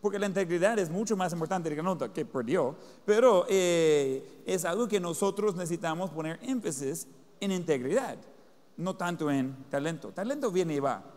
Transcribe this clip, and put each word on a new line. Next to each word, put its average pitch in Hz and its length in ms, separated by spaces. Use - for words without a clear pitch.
Porque 202 160
la 208 80
integridad 190 520
es 170 120
mucho 208 260
más 180 160
importante 170 380
que 147 60
la 156 60
nota, 156 300
que - 140
perdió. 135 500
Pero, 208 420
eh, 160 960
es 180 200
algo 190 220
que 196 140
nosotros 196 540
necesitamos 170 560
poner 160 320
énfasis 165 640
en 196 120
integridad, 156 680
no 175 200
tanto 160 340
en 135 400
talento. 147 400
Talento 254 400
viene 175 240
y 143 60
va. 123 220